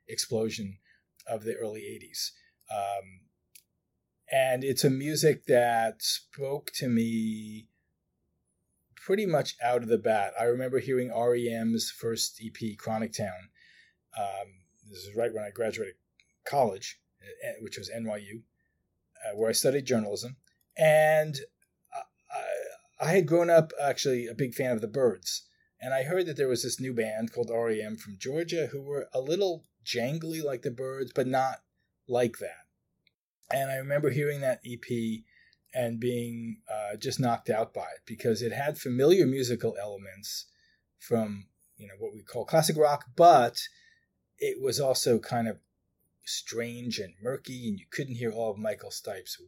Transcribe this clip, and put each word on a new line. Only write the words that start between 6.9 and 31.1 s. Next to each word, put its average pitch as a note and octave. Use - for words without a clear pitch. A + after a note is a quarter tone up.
pretty G3+
much D3+
out A#2+
of A2+
the A2+
bat. G#2+
I A2+
remember B2+
hearing B2+
R A#2+
E A#2+
M's A2+
first -
E A2
P, A2
Chronic A2
Town. F#2+
Um, G2
this F#2
is G2+
right A#2
when G#2+
I G#2
graduated G#2
college, A#2
eh, -
which G#2+
was G2+
N A#2
Y G#2+
U, G#2
uh, G#2
where A2
I A2+
studied C3+
journalism. A2
And D#3
I, -
I, -
I D#3+
had F#3
grown E3+
up D#3+
actually C3
a A2+
big B2+
fan B2+
of A2+
the A2
Byrds. A2+
And B2+
I C3+
heard F3
that D3+
there C#3
was A#2+
this B2
new C3
band A2
called A#2
R A#2
E G#2+
M A2
from G#2
Georgia D#3+
who C#3
were C#3+
a B2+
little E3+
jangly D#3+
like C3+
the C3+
Byrds, C3